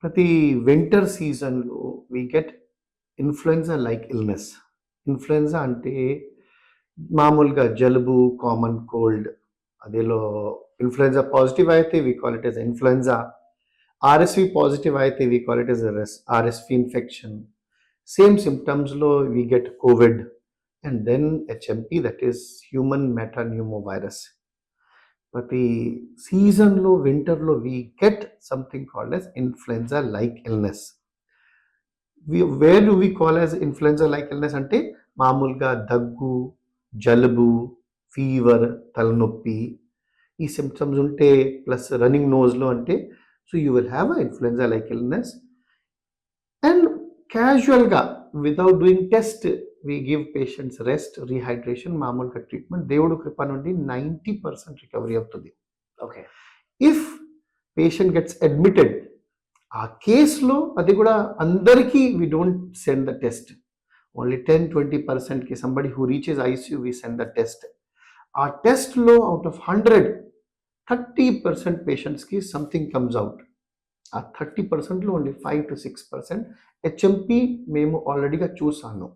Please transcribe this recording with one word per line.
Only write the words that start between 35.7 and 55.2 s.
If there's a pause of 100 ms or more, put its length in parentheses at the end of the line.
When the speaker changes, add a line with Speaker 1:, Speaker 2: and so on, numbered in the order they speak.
Speaker 1:
దగ్గు, (720)
జలుబు, (680)
ఫీవర్, (300)
తలనొప్పి, (840)
ఈ
సిమ్టమ్స్
ఉంటే (340)
ప్లస్ (140)
రన్నింగ్
నోస్‌లో
అంటే, (520)
so (100)
you
will
have
a
influenza
like
illness. (1400)
And (520)
క్యాజువల్‌గా, (400)
without
doing (140)
test, (440)
we (120)
give (100)
patients (120)
rest, (160)
rehydration, (100)
మామూలుగా (100)
ట్రీట్మెంట్.
దేవుడు
కృప
నుండి (200)
నైంటీ (120)
పర్సెంట్
రికవరీ